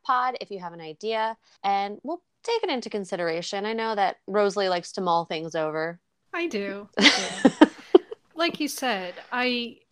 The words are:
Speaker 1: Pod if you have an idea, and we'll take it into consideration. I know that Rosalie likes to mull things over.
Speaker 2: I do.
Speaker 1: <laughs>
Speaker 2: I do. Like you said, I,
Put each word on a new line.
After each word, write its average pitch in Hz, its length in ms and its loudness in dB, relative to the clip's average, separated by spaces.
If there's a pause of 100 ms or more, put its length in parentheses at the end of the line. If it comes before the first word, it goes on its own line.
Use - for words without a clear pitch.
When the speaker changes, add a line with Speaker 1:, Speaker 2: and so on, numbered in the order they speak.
Speaker 1:
Pod 254 380 0
if 190 100 -12
you 196 80 -8
have 175 140 -10
an 170 80 -14
idea, 220 560 -4 (260)
and 202 400 0
we'll 330 180 -8 (220)
take 466 200 -2
it 392 60 -2
into 240 200 -4
consideration. 180 760 -4
I 214 60 -2
know 226 240 -2
that 196 220 2 (100)
Rosalie 196 400 2
likes 175 260 -2
to 208 80 -4
mull 170 220 4
things 165 320 -6
over. 160 460 -4 (320)
Speaker 2:
I 349 140 -2
do. 202 460 -6
Speaker 1:
<laughs> - 40 -4
Speaker 2:
I - 440 4 (200)
do. - 60 10 (680)
Like 330 220 -2
you 302 80 -2
said, 190 460 -4 (180)
I, 247 460 -2 (140)